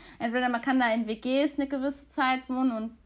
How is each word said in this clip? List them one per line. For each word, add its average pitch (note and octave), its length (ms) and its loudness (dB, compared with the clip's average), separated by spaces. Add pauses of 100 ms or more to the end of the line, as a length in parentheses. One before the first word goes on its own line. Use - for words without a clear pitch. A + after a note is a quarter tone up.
(200)
Entweder B3 300 0
man A#3 120 -2
kann C4 180 2
da A#3 140 4
in A3+ 140 0
W A3 80 -2
Gs C#4 440 0
eine C#4 80 0
gewisse C#4 420 -4
Zeit C4 380 0
wohnen B3+ 240 0
und A3+ 340 -6